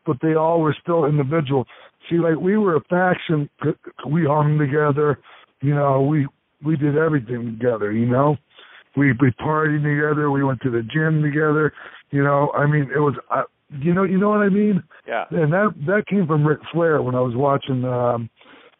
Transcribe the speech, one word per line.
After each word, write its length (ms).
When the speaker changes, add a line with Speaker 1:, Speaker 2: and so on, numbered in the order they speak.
Speaker 1:
but 160
they 140
all 260
were 180
still 260
individual. 600
See, 80
like, 180
we 220
were 180
a 60
faction. 680
We 200
hung 340
together. 580
You 120
know, 280
we, 260
we 120
did 200
everything 600
together, 340
you 140
know? 320
We, 220
we 120
partied 520
together. 480
We 120
went 180
to 80
the 120
gym 400
together. 520
You 120
know, 300
I 120
mean, 300
it 40
was, 140
uh, 140
you 140
know, 100
you 140
know 120
what 100
I 80
mean? 340
Speaker 2:
Yeah. 260
Speaker 1:
And 200
that, 220
that 220
came 200
from 200
Ric 120
Flair 300
when 120
I 60
was 160
watching, 480
um, 460